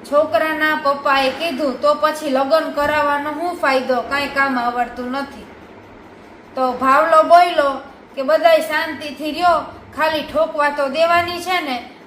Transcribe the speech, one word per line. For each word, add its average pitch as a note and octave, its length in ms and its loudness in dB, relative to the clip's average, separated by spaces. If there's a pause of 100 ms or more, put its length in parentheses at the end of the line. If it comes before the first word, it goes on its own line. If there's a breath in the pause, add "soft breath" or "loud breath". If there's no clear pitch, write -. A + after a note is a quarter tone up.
(120)
છોકરાના D#4 720 0
પપ્પાએ C#4 460 0
કીધું, C#4+ 520 -4
"તો D4 120 4
પછી D4+ 360 -2
લગ્ન C#4 420 0
કરાવવાનો D4 600 0
શું E4+ 240 -4
ફાયદો, C4 460 0
કાંઈ C#4 260 -4
કામ C#4 320 -2
આવડતું A#3+ 520 -4
નથી?" C4+ 340 -10 (1080)
તો B3+ 160 0
ભાવલો D4+ 520 4
બોલ્યો D#4 580 4 (340)
કે, C4+ 60 -6
"બધાય D#4 400 4
શાંતિથી D#4 680 -6
રહ્યો, E4 280 2 (380)
ખાલી D#4 260 -2
ઠોકવા D4+ 460 -2
તો C#4+ 180 -2
દેવાની E4+ 520 0
છે F4+ 220 -4
ને B3+ 280 -8 (180)